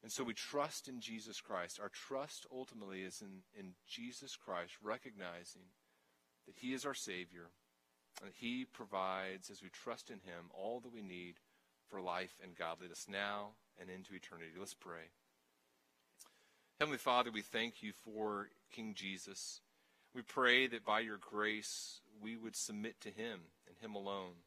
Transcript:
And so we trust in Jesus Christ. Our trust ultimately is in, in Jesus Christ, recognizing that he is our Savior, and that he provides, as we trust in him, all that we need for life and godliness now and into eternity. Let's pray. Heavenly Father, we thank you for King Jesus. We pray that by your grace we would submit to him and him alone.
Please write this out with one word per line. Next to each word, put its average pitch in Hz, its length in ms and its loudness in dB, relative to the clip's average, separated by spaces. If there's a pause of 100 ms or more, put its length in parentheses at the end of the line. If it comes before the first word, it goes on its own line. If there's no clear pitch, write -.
And 117 80 -12
so 135 140 2
we 117 100 2
trust - 540 0
in 127 140 -6
Jesus 110 400 -6
Christ. 90 360 0
Our 101 120 -2
trust - 600 -4
ultimately 110 520 -6
is 92 200 -6
in, 95 220 -12 (160)
in 92 140 -8 (120)
Jesus 123 520 -8
Christ, 87 440 -2
recognizing 98 840 -4 (840)
that 98 100 -16
he 127 180 0
is 127 120 0
our 110 80 2
Savior, 87 560 -4 (720)
and 101 80 -10
that 92 80 -16
he 123 260 0
provides, 95 840 0
as 101 120 -12
we 95 60 -10
trust - 420 -6
in 107 120 -10
him, 87 300 -8
all 110 280 -2
that 120 140 -10
we 113 80 -8
need 90 400 -6 (480)
for 98 100 -6
life 90 420 0
and 90 140 -12
godliness 85 540 -2
now 101 400 2 (280)
and 90 120 -10
into 92 240 -8
eternity. 82 440 -8
Let's 98 160 -6
pray. 82 380 -10 (1700)
Heavenly 147 180 6
Father, 123 320 10
we 110 120 0
thank 113 420 0
you 107 80 -2
for 107 600 0 (200)
King 110 240 -4
Jesus. 95 640 -4 (560)
We 127 60 -2
pray 127 460 10
that 117 180 0
by 107 160 8
your 110 160 0
grace 107 840 0 (220)
we 110 160 -4
would 110 180 -6
submit 107 460 -2
to 110 80 -6
him 104 320 -4 (260)
and 87 140 -20
him 110 140 -6
alone. 98 400 -2 (120)